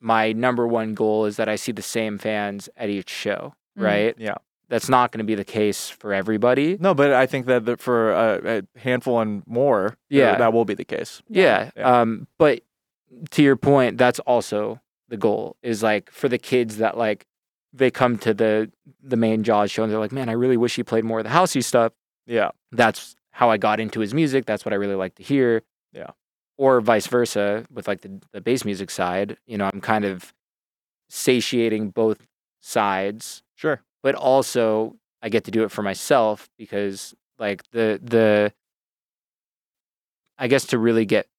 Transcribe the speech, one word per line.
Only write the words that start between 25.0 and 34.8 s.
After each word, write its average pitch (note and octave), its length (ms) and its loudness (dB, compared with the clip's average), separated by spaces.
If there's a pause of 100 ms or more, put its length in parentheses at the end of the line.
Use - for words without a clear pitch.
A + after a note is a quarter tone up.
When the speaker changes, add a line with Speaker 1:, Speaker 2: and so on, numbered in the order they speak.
Speaker 1:
to - 80 -20
hear. A#2+ 400 2 (300)
Speaker 3:
Yeah. - 180 -16 (480)
Speaker 1:
Or C3+ 240 4
vice G#2+ 240 2
versa A2 640 0
with, A#2 180 -10
like, G2+ 140 -6
the, G2 180 -16 (120)
the G2+ 100 -16
bass B2 240 -2
music G2 240 -6
side. F#2+ 560 -4
You A2+ 100 -10
know, G2+ 160 -2
I'm G2 80 -12
kind G#2+ 240 -2
of F#2+ 300 -8 (760)
satiating A2+ 800 0
both A2 360 -2 (340)
sides. G2+ 800 -4 (120)
Speaker 3:
Sure. D3+ 260 -4 (220)
Speaker 1:
But C3+ 120 2
also, A#2+ 840 0 (260)